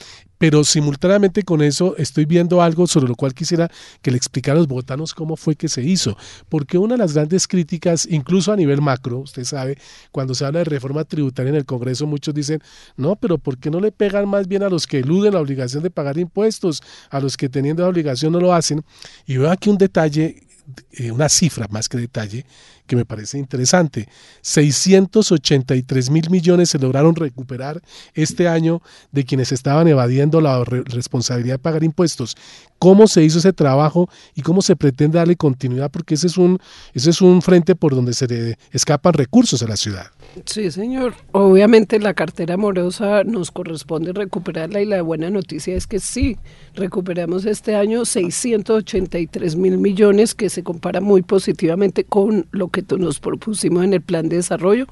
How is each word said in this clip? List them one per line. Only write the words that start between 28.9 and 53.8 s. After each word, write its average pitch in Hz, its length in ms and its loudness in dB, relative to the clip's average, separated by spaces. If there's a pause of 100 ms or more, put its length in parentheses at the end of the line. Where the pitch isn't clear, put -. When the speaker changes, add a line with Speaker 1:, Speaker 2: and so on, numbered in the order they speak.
Speaker 1:
de 139 140 -2
quienes 131 260 -2
estaban 147 360 2
evadiendo 143 520 4
la 131 240 2
re-, 123 200 -4
responsabilidad 123 720 -4
de 131 40 -6
pagar 156 240 -2
impuestos. 160 540 -2 (400)
¿Cómo 196 300 8
se 170 160 4
hizo 160 160 4
ese 180 140 4
trabajo 151 540 2 (280)
y 143 60 -8
cómo 180 200 2
se 180 140 2
pretende 147 420 2
darle 170 180 4
continuidad? 135 540 -2
Porque 165 240 -8
ese 151 140 0
es 165 100 -4
un, 180 220 4 (340)
ese 135 160 0
es 170 120 2
un 180 200 8
frente 180 320 4
por 156 220 0
donde 123 180 0
se 127 140 -4
le 117 320 -6 (120)
escapan 143 420 2
recursos 147 500 2
a 113 40 -4
la 104 100 -6
ciudad. 98 340 -8 (340)
Speaker 2:
Sí, 208 240 -6
señor. 240 460 -6 (160)
Obviamente 208 680 6
la 208 140 -2
cartera 165 420 -4
morosa 196 680 0
nos 202 260 -4
corresponde 165 640 -8
recuperarla 190 680 -6
y 208 40 -2
la 196 160 0
buena 165 300 -4
noticia 180 440 -6
es - 120 -6
que 202 120 -6
sí, 247 380 -4 (380)
recuperamos 180 720 -4
este 214 300 -4
año 220 300 0
seiscientos 220 720 -2
ochenta 190 400 -4
y 170 80 -4
tres 165 300 -4
mil 185 240 2
millones, 202 560 4
que 180 160 -4
se 180 100 -8
compara 180 400 -6
muy 196 220 4
positivamente 180 800 0
con 202 480 0
lo 190 160 -4
que - 160 -6
tu-, - 140 -4
nos 165 240 -4
propusimos 185 640 -2